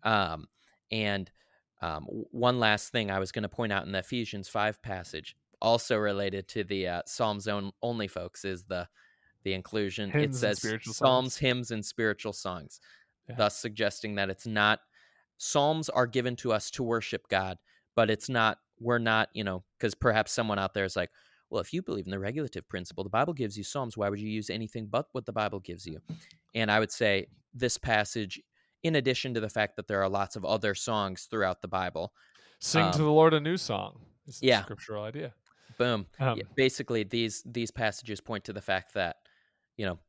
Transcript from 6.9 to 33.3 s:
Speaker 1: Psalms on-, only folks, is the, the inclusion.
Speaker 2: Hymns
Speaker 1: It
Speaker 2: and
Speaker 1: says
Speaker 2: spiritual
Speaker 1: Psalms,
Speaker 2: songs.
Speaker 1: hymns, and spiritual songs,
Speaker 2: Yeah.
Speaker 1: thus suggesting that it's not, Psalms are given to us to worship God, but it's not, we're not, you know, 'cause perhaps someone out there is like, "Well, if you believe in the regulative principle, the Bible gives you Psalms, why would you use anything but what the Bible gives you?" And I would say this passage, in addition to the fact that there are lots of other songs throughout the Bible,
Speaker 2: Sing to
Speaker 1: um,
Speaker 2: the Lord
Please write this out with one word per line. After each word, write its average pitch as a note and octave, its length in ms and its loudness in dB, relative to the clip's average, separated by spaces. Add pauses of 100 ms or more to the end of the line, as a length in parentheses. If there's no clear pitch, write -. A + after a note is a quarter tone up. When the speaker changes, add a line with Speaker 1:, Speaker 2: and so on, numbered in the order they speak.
Speaker 1:
Psalms G#2+ 420 -2
on-, G2+ 240 -2 (100)
only A#2 260 -2
folks, F2 360 -10
is F#2 200 -6
the, F2+ 240 -4 (560)
the G2 100 -2
inclusion. G2 560 -4
Speaker 2:
Hymns D3 120 2
Speaker 1:
It D3 40 2
Speaker 2:
and C3+ 100 -2
Speaker 1:
says G#2+ 220 0
Speaker 2:
spiritual A2 360 -4
Speaker 1:
Psalms, B2+ 400 4
Speaker 2:
songs. - 40 -8
Speaker 1:
hymns, B2 320 0
and A2 160 -4
spiritual G#2+ 460 -2
songs, F2+ 480 -10 (480)
Speaker 2:
Yeah. A#2+ 80 -12
Speaker 1:
thus G#2+ 220 2
suggesting G#2 580 -2
that G2 120 0
it's F#2+ 180 -6
not, G#2+ 340 4 (580)
Psalms D3+ 500 2
are B2+ 180 4
given A#2+ 300 0
to A#2+ 160 0
us G#2+ 200 0
to C#3 100 -4
worship A#2 460 -2
God, F#2+ 300 0 (380)
but A2+ 140 6
it's - 180 0
not, A2+ 300 4 (200)
we're A#2+ 200 2
not, A2+ 340 4
you A2 120 -4
know, F#2 200 -2 (140)
'cause G#2+ 160 0
perhaps A2 380 2
someone G#2+ 260 0
out F#2+ 160 0
there G2+ 100 2
is F#2 120 -2
like, F2+ 140 -2 (400)
"Well, G#2+ 100 0
if - 120 -6
you F3+ 100 -2
believe G2 240 -4
in F#2 40 -8
the G2 80 -4
regulative A#2 500 -6
principle, F#2 360 -6
the G2 60 -8
Bible C#3+ 240 2
gives A2 240 -4
you G2 60 -8
Psalms, B2 320 -6
why G#2 120 0
would G2+ 120 -2
you G#2+ 80 -6
use G#2+ 220 -4
anything A2 360 -6
but A#2 260 -2
what B2 140 -6
the A#2 60 -8
Bible G#2 280 -2
gives F2+ 260 -12
you?" D#2+ 140 -10 (540)
And A2 160 2
I G#2 80 8
would A2 140 2
say G2+ 360 2 (260)
this B2 220 0
passage, G#2+ 640 0 (440)
in E3 120 4
addition B2+ 380 0
to A#2 60 2
the G#2+ 80 -2
fact G#2 280 0
that G#2 120 -8
there G2 140 2
are F#2+ 60 4
lots G2 280 -2
of G2 80 -8
other G2+ 300 2
songs G2 500 -2
throughout G2 360 0
the F#2 80 -10
Bible, F2+ 460 -4 (460)
Speaker 2:
Sing D#3+ 320 4
to D3+ 60 2
Speaker 1:
um, D#3 60 4
Speaker 2:
the D3+ 60 4
Lord D#3 240 10